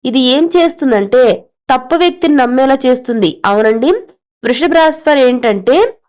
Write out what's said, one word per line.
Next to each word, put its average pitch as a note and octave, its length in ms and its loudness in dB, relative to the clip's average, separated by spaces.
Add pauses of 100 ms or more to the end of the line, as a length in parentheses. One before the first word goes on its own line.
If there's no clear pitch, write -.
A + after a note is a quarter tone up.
ఇది B3+ 140 -2
ఏం C4 260 2 (120)
చేస్తుందంటే B3+ 680 0 (500)
తప్పు B3+ 220 -2
వ్యక్తిని E4+ 400 0
నమ్మేలా C4 500 0
చేస్తుంది. B3 600 -2
అవునండి, A3 460 0 (520)
వృషభ B3+ 300 -2
రాశి D#4+ 340 0
వారు C#4+ 120 2
ఏంటంటే B3 760 0 (160)